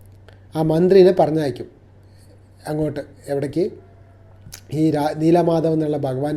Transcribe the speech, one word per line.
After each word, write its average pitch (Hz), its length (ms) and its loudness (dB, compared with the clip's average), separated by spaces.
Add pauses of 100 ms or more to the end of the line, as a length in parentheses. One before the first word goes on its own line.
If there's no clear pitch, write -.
(560)
ആ 156 60 -2
മന്ത്രിനെ 180 580 4
പറഞ്ഞയക്കും 151 480 -2 (1000)
അങ്ങോട്ട്. 151 340 -4 (260)
എവിടേക്ക്? 143 380 -4 (1120)
ഈ - 20 0 (100)
രാ-, 147 300 -2
നീലമാധവൻ 165 520 2
എന്നുള്ള 151 240 -2
ഭഗവാൻ 135 400 -6